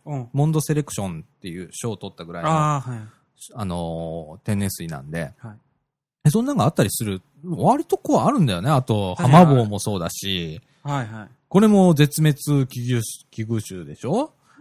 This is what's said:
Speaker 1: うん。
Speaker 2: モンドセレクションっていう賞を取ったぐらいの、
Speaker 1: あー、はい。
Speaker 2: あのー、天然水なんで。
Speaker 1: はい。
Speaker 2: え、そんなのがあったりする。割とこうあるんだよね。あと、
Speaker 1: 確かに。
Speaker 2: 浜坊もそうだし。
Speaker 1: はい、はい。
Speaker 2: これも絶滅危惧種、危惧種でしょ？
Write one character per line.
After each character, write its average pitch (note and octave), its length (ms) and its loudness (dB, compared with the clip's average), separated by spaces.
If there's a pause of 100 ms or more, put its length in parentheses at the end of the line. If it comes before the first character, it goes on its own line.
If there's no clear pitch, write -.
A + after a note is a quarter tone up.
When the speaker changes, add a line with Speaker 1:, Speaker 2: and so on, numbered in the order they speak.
Speaker 1:
う D3+ 100 -8
ん。 A#2+ 160 -10
Speaker 2:
モ C#3 140 2
ン D#3 60 2
ド D#3 100 0
セ D#3 120 -2
レ D3 100 0
ク - 100 -14
シ - 80 -6
ョ G2 60 -4
ン E2 200 -10
っ - 140 -20
て G2 60 -14
い F2+ 160 -10
う D#2+ 80 -18
賞 A#2+ 200 -8
を G2+ 60 -10
取 G2 160 -14
っ - 20 -20
た E2+ 100 -16
ぐ E2+ 80 -14
ら F2 80 -12
い - 20 -4
の、 D#3 80 0
Speaker 1:
あ D3+ 300 0
ー、 B2+ 100 -10
は A#2+ 60 -10
い。 - 20 -14 (560)
Speaker 2:
あ G#2 100 -6
の E2 800 -8
ー、 - 20 -20
天 G2+ 140 -2
然 G2+ 100 -2
水 - 180 -10
な D#2 120 -10
ん C#2 120 -16
で。 D#2+ 280 -8
Speaker 1:
は A#2 100 -18
い。 G#2+ 80 -18 (680)
Speaker 2:
え、 D3 40 4
そ G#3 120 2
ん B3 40 -2
な C#4+ 80 -4
の C4 60 -2
が G#2+ 60 4
あ - 40 2
っ - 40 0
た D#3 100 2
り G2 80 0
す - 120 -6
る。 G2 180 -6 (220)
割 F3+ 420 0
と - 120 -2
こ C#4+ 220 0
う - 20 2
あ E3 100 2
る C#4+ 80 2
ん E3+ 60 4
だ A2 80 2
よ F2 80 -4
ね。 A#2 80 -2
あ C3 120 4
と、 G2+ 360 -2
Speaker 1:
確 E3+ 140 2
か D#3+ 80 12
に。 F3+ 60 12
Speaker 2:
浜 C#3+ 180 6
坊 - 20 -2
も G2+ 140 -4
そ G#2 180 -4
う - 20 -6
だ E2+ 100 -4
し。 F2 520 -6 (220)
Speaker 1:
は C#3+ 200 -4
い、 A2 40 -12
は A2 180 -16
い。 - 20 -20 (200)
Speaker 2:
こ F#3 120 2
れ A3 80 8
も F#3+ 260 6
絶 D3 280 4
滅 C#3+ 460 2
危 - 140 -12
惧 A#2+ 80 -8
種、 B2 120 0 (300)
危 A2+ 120 -8
惧 A2 180 -4
種 F2+ 240 -12
で C#3+ 100 -14
し - 100 -12
ょ？ A#3+ 280 -4 (280)